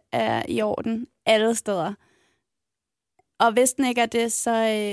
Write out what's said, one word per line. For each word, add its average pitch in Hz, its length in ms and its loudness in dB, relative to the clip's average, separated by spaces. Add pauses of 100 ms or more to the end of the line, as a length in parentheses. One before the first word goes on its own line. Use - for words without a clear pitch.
(120)
er 220 380 -2
i 220 120 -2
orden 226 460 -4 (180)
alle 220 300 2
steder. 202 380 -4 (1500)
Og 233 140 6
hvis 254 200 4
den 277 120 -2
ikke 240 160 0
er 233 40 4
det, 233 260 -2
så, - 200 -2 (420)